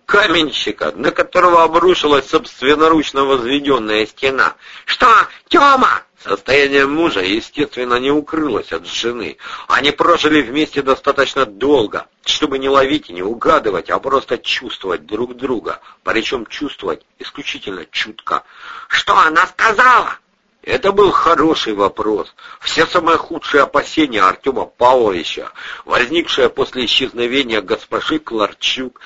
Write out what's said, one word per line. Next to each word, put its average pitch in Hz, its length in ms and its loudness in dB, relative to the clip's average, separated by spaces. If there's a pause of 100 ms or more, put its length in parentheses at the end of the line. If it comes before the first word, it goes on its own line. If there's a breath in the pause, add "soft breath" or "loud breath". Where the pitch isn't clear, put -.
каменщика, 156 880 0
на 123 180 -4
которого 175 540 4
обрушилась 160 680 2
собственноручно 147 960 0
возведенная 127 800 0
стена. 127 500 -2 (300 loud breath)
«Что, - 220 0 (420 loud breath)
Тема?» 269 540 4 (200)
Состояние 139 600 2
мужа, 143 360 0
естественно, 120 800 -4
не 135 120 0
укрылось 147 600 -2
от 85 140 -8
жены. 113 520 -8 (300 loud breath)
Они 147 220 -2
прожили 156 520 2
вместе 139 420 -4
достаточно 135 640 -2
долго, 104 580 -2 (180)
чтобы 135 360 -2
не 135 100 -2
ловить 135 400 2
и 87 40 -18
не 90 100 -8
угадывать, 117 680 -2
а 90 80 0
просто 127 400 -2
чувствовать 87 680 -6
друг 123 280 -6
друга, 120 460 -6 (220 loud breath)
причем 110 420 -2
чувствовать - 580 -8 (140)
исключительно 104 680 -12
чутко. - 560 -6 (460 loud breath)
«Что - 280 0
она 170 300 4
сказала?» 226 720 2 (480)
Это 156 240 0
был 196 200 4
хороший 156 600 2
вопрос. 101 640 -2 (240 loud breath)
Все - 260 0
самые 165 320 0
худшие 143 460 0
опасения 131 580 0
Артема 95 440 0
Павловича, 104 840 0 (360 loud breath)
возникшие 123 640 0
после 131 340 -4
исчезновения 120 800 -2
госпожи 110 580 -4
Кларчук, - 880 -6